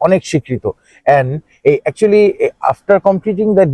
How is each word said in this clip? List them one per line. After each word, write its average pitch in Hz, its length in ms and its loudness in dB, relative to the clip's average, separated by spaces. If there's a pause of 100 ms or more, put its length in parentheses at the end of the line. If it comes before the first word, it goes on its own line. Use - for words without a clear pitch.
অনেক 175 260 0
স্বীকৃত। - 380 -6 (540)
And 135 220 -4 (240)
এই 139 140 2 (100)
actually, 208 360 2 (140)
এ, 131 100 0 (240)
after - 240 0 (120)
completing 196 500 -2
the 190 160 2